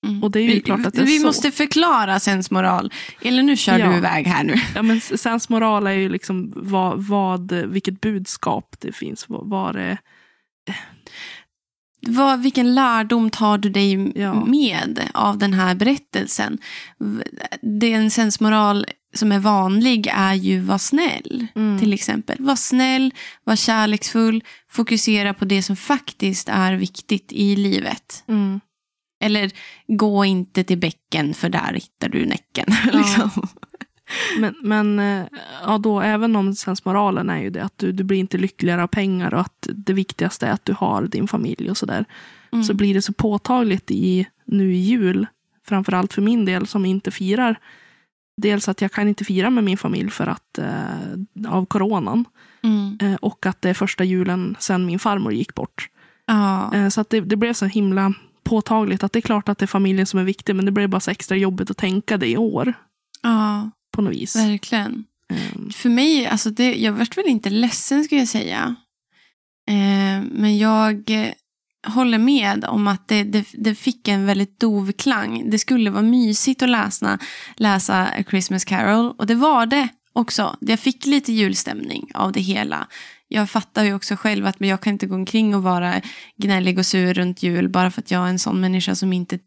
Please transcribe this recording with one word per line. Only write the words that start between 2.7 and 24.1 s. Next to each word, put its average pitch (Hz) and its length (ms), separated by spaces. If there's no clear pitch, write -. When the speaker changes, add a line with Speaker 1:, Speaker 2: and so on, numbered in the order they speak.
Speaker 1:
Eller 254 220
nu 285 140
kör 233 220
Speaker 2:
Ja. 202 120
Speaker 1:
du 175 60
iväg 170 300
här 180 160
nu. 151 100
Speaker 2:
Ja, 214 60
men 226 160
s-, - 240
sensmoral 220 680
är 196 40
ju 190 180
liksom 185 460
vad, 190 480
vad, 190 500
vilket 185 480
budskap - 760
det - 120
finns. - 380
Vad, 220 200
vad 190 260
det 190 220
Speaker 1:
Vad, 254 340
vilken 247 340
lärdom 233 540
tar 208 280
du 202 120
dig 196 240
m-, 196 220
Speaker 2:
Ja. 202 300
Speaker 1:
med 247 680
av 202 240
den 202 160
här 185 220
berättelsen? 196 840
V-, 208 240
det 220 320
är 220 40
en 220 140
sensmoral 214 760
som 214 180
är 202 80
vanlig 208 720
är 190 200
ju 190 260
var 190 180
snäll, 277 800
Speaker 2:
Mm. 214 240
Speaker 1:
till 208 140
exempel. - 460
Var 269 160
snäll, 262 580
var 220 120
kärleksfull, 220 880